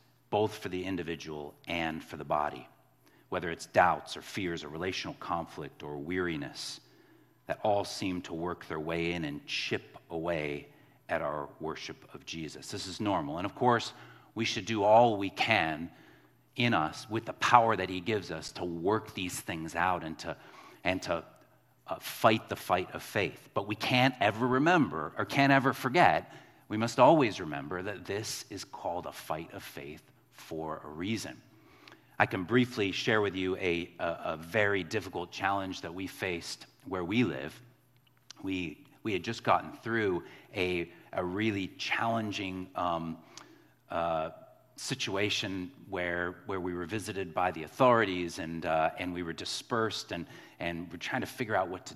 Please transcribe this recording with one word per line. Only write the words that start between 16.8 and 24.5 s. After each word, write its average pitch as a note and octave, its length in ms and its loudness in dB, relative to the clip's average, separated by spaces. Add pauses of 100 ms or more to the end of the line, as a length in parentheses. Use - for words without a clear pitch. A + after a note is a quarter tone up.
with A2 140 -2
the - 100 -6
power A2+ 400 6
that F#2 140 0
he F#2 120 -4
gives F2+ 300 -2
us D#2+ 220 -8
to F#2 120 -6
work F2+ 500 0
these F2+ 260 -4
things E2 340 -6
out F2 300 2
and D#2 160 -6
to, D#2+ 160 -6 (480)
and F#2 180 0
to, E2+ 220 -2 (640)
uh, D#2+ 140 -6
fight - 480 4
the F#2 80 -4
fight F2+ 360 0
of E2+ 100 -8
faith. - 500 -4
But G#2 160 -2
we A2 60 -2
can't C3 460 4
ever G#2+ 260 4
remember B2 720 4